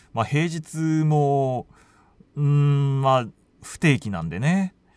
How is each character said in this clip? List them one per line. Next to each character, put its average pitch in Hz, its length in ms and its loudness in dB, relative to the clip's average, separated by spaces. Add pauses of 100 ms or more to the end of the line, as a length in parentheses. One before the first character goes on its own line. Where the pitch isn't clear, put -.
(140)
ま 113 100 -2
あ、 - 20 -4
平 151 200 -2
日 160 600 -2
も、 139 640 0 (680)
う 147 60 -6
ー - 20 0
ん、 143 580 2
ま 131 180 4
あ、 117 80 -2 (340)
不 - 180 -18
定 147 200 4
期 110 100 -10
な 87 120 -6
ん 80 80 -6
で 85 100 -6
ね。 185 340 0 (240)